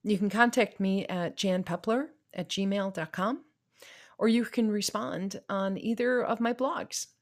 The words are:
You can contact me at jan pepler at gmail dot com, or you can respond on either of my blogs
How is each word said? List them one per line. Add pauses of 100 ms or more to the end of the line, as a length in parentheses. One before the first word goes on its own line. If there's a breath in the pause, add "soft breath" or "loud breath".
You
can
contact
me
at
jan
pepler (220)
at
gmail
dot
com, (760 loud breath)
or
you
can
respond
on
either
of
my
blogs (140)